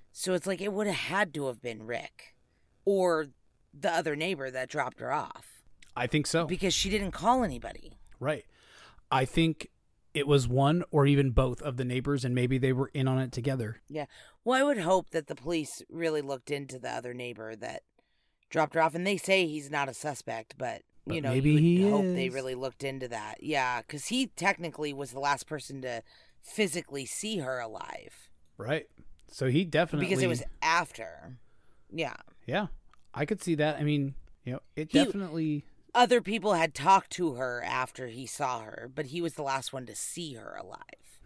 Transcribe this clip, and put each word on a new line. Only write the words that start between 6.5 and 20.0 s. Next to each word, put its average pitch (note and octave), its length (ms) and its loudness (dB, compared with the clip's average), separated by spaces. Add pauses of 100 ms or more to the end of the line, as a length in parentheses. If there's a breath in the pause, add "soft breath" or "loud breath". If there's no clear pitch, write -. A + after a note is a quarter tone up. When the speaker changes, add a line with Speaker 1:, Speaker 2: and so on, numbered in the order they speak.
Speaker 1:
she - 160 0
didn't G3 200 -2
call A#3+ 320 2
anybody. A#2+ 560 -6 (220)
Speaker 2:
Right. C3+ 240 -2 (680 soft breath)
I C3 140 4
think E3 440 2 (460)
it C#3+ 140 0
was C#3 180 8
one C#3 460 6
or C#3+ 140 8
even C#3 260 6
both B2+ 280 4
of C#3 160 -4
the B2+ 80 -2
neighbors, B2+ 400 0
and B2 100 0
maybe B2 220 4
they C3 160 4
were C3 220 0
in C3 140 2
on C3 100 2
it B2+ 140 -2
together. A#2+ 560 -4
Speaker 1:
Yeah. D3 180 -8 (380 loud breath)
Well, B3+ 160 2
I - 20 4
would C#4+ 160 4
hope F3+ 320 2
that D#3+ 160 -4
the D#3 80 -8
police D3+ 560 -4
really D#3 320 -2
looked C#3 280 -8
into C#3 280 -8
the B2 120 -8
other A#2+ 220 -6
neighbor A2+ 440 -10
that A#2 260 -10 (680)
dropped D#3 260 0
her E3 80 2
off. D#3 120 2
And F3 120 -2
they G3+ 100 2
say F#3+ 300 4
he's D3+ 240 -6
not C#3+ 180 -2
a B2 60 -8
suspect, B2 600 -8